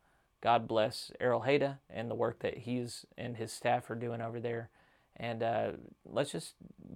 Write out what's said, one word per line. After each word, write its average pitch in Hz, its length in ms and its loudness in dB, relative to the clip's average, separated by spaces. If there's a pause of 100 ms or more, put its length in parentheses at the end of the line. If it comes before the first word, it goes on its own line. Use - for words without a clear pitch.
(400)
God 117 280 6
bless 113 520 2
Errol 120 220 4
Hayda 139 380 2 (100)
and 113 200 -4
the 110 60 -2
work 117 240 2
that - 200 -2
he's 120 460 -4 (120)
and 120 200 -6
his 110 140 -6
staff 120 380 0
are 120 60 -4
doing 117 260 -4
over 113 180 -6
there. 117 300 -4 (460)
And, 117 280 -4
uh, 113 280 2 (340)
let's 131 260 -2
just - 220 -8 (420)